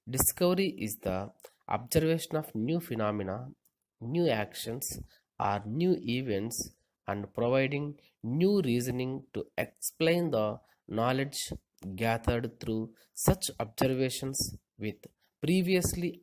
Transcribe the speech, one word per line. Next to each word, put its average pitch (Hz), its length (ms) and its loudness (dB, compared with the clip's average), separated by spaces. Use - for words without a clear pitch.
discovery 180 720 2
is 107 240 -4
the 95 280 -2
observation 160 680 0
of 156 180 -6
new 135 260 0
phenomena, 107 680 -2
new 160 280 2
actions, 110 720 -2
or 101 280 0
new 165 340 2
events, 117 680 -2
and 101 280 -4
providing 135 600 0
new 175 400 4
reasoning 127 600 0
to 104 100 -4
explain 165 720 0
the 110 280 2
knowledge 131 640 0
gathered 117 640 0
through 110 300 -2
such - 360 2
observations 131 960 0
with 104 180 -4
previously 180 800 2